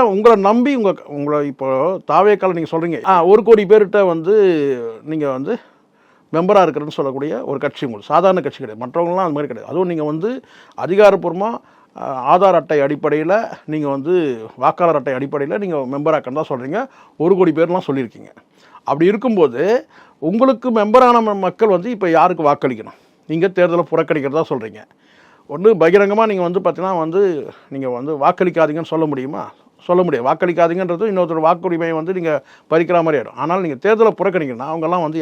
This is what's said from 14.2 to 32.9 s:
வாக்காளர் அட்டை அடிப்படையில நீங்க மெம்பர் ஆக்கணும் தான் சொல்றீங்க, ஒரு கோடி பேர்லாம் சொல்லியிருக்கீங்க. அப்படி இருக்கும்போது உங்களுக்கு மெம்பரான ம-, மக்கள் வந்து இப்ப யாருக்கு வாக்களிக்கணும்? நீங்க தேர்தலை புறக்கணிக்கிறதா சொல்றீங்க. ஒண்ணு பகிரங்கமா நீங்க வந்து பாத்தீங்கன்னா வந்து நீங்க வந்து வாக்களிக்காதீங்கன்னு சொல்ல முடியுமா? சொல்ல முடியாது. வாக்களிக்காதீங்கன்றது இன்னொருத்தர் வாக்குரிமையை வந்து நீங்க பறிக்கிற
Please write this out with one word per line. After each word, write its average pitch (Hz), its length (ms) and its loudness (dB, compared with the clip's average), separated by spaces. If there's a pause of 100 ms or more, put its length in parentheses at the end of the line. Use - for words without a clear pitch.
வாக்காளர் 156 360 2
அட்டை 131 180 -4
அடிப்படையில 143 460 -4
நீங்க 165 140 -4 (160)
மெம்பர் 151 220 0
ஆக்கணும் 139 260 -6
தான் - 100 -8
சொல்றீங்க, 135 280 -6 (440)
ஒரு 185 140 4
கோடி 175 200 2
பேர்லாம் 175 300 -2
சொல்லியிருக்கீங்க. 135 420 -8 (580)
அப்படி 160 240 2
இருக்கும்போது 185 500 2 (680)
உங்களுக்கு 254 400 0 (100)
மெம்பரான 240 460 4
ம-, 202 220 -2
மக்கள் 196 280 2
வந்து 185 200 -4
இப்ப 190 220 -2
யாருக்கு 165 320 2
வாக்களிக்கணும்? 120 500 -4 (280)
நீங்க 165 200 0 (100)
தேர்தலை 170 340 2
புறக்கணிக்கிறதா 156 600 -2
சொல்றீங்க. 110 300 -10 (680)
ஒண்ணு 165 180 2 (140)
பகிரங்கமா 202 480 4
நீங்க 190 160 -2
வந்து 175 180 -2
பாத்தீங்கன்னா 175 360 -2
வந்து 160 200 -2 (520)
நீங்க 135 220 -8
வந்து 135 180 -6 (100)
வாக்களிக்காதீங்கன்னு 165 680 0
சொல்ல 160 220 -2
முடியுமா? 135 280 -8 (460)
சொல்ல 180 200 2
முடியாது. 127 220 -2
வாக்களிக்காதீங்கன்றது 175 840 0
இன்னொருத்தர் 165 360 0
வாக்குரிமையை 170 500 -2
வந்து 160 220 -6
நீங்க 160 140 -2 (400)
பறிக்கிற 170 340 2